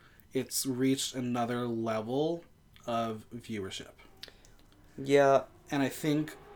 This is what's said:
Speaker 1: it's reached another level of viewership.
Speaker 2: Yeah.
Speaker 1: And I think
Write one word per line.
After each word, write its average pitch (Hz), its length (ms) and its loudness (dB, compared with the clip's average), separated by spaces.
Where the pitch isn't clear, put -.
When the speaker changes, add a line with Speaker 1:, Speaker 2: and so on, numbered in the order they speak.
Speaker 1:
it's - 320 -2
reached 131 500 0
another 123 520 -2
level 117 760 -2
of 113 380 -2
viewership. 98 560 -8
Speaker 2:
Yeah. 139 440 6
Speaker 1:
And 139 140 0
I 127 60 2
think 151 460 -2